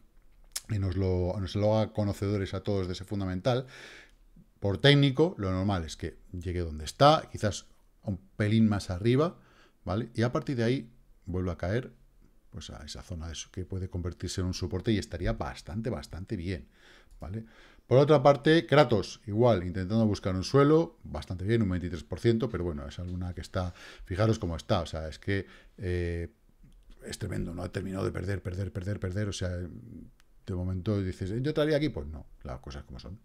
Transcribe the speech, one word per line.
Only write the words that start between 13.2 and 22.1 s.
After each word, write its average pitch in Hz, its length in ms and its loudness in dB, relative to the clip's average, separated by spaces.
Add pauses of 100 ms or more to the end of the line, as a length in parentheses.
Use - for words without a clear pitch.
de 82 60 -6
eso, - 180 -12
que 92 140 -8
puede 92 240 -6
convertirse 90 520 -4
en 90 60 0
un 90 80 0
soporte 92 380 -2
y 104 60 4
estaría 90 340 -2
bastante, 110 580 -6
bastante 95 460 -8
bien, 87 320 -6 (520)
¿vale? 110 240 -8 (440)
Por 123 100 6
otra 143 240 8
parte, 156 420 6
Kratos, 139 640 4
igual, 104 400 4
intentando 92 400 0
buscar 95 300 0
un 92 80 -2
suelo, 151 580 4
bastante 87 420 -8
bien, 113 180 2
un 92 80 2
veintitrés 85 340 -4
por - 160 -8